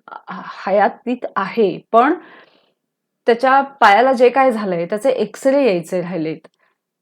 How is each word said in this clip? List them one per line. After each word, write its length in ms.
ह-, 600
हयातीत 560
आहे, 440
पण 220
त्याच्या 360
पायाला 520
जे 160
काय 220
झालंय, 340
त्याचे 240
एक्सरे 560
यायचे 360
राहिलेत. 460